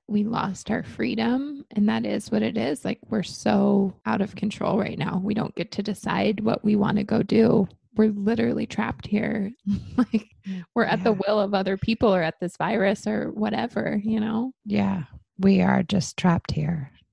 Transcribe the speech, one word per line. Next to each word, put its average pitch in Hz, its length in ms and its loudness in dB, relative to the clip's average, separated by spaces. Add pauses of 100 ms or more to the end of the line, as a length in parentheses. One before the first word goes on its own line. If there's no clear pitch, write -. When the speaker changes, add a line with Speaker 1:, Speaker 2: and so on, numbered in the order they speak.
Speaker 1:
we 208 160 2
lost 208 460 -4
our - 120 0
freedom, 262 880 -4
and 208 160 2
that 226 160 -2
is 208 260 -4
what 214 120 2
it 220 140 -2
is. 262 280 -4
Like, 190 140 -4 (100)
we're 214 140 -2
so 202 720 2 (120)
out 220 140 0
of 190 160 -2
control - 420 -2
right - 200 -4
now. - 240 -2
We 208 120 -2
don't - 200 -4
get - 180 -6
to 208 100 -4
decide 202 580 -2
what 214 240 -2
we 214 120 4
wanna 202 280 2
go 214 180 0
do. 220 460 4 (280)
We're 220 140 4
literally 226 560 0
trapped - 400 -6
here. 214 460 -2 (140)
<laughs> - 300 -4
Like, 226 300 0 (220)
Speaker 2:
Mm, 185 160 -8 (100)
Speaker 1:
we're 233 100 2
at 180 200 0
the 226 80 4
Speaker 2:
yeah. 196 60 0 (100)
Speaker 1:
will 214 100 2
of 202 140 0
other 196 240 0
people 220 380 2
or 185 80 2
at 160 180 -2
this 180 160 -4
virus 196 500 0
or 214 260 -2
whatever, 214 680 -2
you 220 180 0
know? 233 320 -2 (120)
Speaker 2:
Yeah, 196 400 0 (340)
we 190 220 6
are 190 220 4
just - 340 -2
trapped - 360 0
here. 151 380 -2 (220)